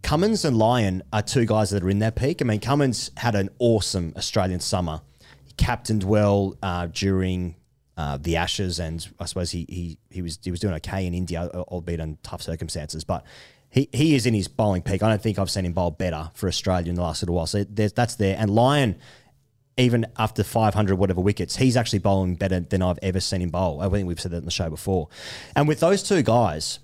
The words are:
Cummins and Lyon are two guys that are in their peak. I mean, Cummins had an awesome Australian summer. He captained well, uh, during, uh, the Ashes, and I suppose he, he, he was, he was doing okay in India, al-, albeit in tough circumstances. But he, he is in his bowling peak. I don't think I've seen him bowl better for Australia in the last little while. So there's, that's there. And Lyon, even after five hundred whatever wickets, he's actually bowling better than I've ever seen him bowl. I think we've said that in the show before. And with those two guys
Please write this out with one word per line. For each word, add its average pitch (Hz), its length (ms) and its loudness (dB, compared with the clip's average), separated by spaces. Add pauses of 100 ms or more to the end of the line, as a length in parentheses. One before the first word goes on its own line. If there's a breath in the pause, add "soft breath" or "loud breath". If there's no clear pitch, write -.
Cummins 190 420 2
and 127 120 4
Lyon 110 460 2 (100)
are 104 80 2
two 117 240 2
guys 107 260 2
that 101 120 0
are 90 60 2
in 101 100 2
their 104 120 2
peak. 160 300 -2
I 135 40 0
mean, 107 140 2
Cummins 135 580 0
had 120 180 0
an 98 140 0 (100)
awesome 101 580 2
Australian 92 420 -2
summer. 82 420 -4 (440 soft breath)
He - 120 -20
captained 110 460 0
well, 101 580 4
uh, 87 260 -4
during, 92 680 0 (420)
uh, 73 200 -4
the 82 200 -2
Ashes, 87 420 -2
and 82 260 -6 (140)
I 98 60 -8
suppose 87 260 -6
he, 85 180 -6
he, 85 280 -8 (120)
he 92 120 -10
was, 85 220 -8
he 92 80 -6
was 87 80 -6
doing 98 160 -2
okay 95 320 -6
in 87 60 -4
India, 85 280 -4 (120)
al-, 90 160 -8
albeit 85 300 -6
in 78 240 -8
tough - 180 -12
circumstances. 80 640 -8
But - 220 -6 (440 loud breath)
he, 135 240 2
he 151 220 4
is 117 100 2
in 120 80 2
his 101 140 0
bowling 101 340 0
peak. 98 200 -2
I 107 80 4
don't 107 120 2
think 104 180 0
I've 95 100 0
seen 92 160 -2
him 87 80 -2
bowl 87 180 0
better 80 440 -4
for 98 120 -2
Australia 90 420 0
in 87 60 -2
the 87 60 0
last 80 200 -2
little 87 140 0
while. 82 120 0
So 101 160 0
there's, 104 300 0
that's 120 220 0
there. 98 220 2
And 107 140 0
Lyon, 123 440 4 (840 loud breath)
even 120 260 4 (120)
after 110 260 0
five 110 300 2
hundred 98 220 2
whatever 92 260 2
wickets, 95 360 0
he's 127 180 4
actually 113 240 2
bowling 95 360 2
better 92 260 0
than 90 200 0
I've 90 200 2
ever 95 180 0
seen 90 220 -2
him 87 80 -2
bowl. 82 320 -2
I 95 80 0
think 98 180 0
we've 85 140 -4
said 87 100 -6
that 87 60 -6
in - 80 -8
the 82 60 -6
show 85 180 -2
before. 82 400 -2 (460 loud breath)
And 147 120 4
with 151 140 0
those 190 220 4
two 185 200 2
guys 101 600 2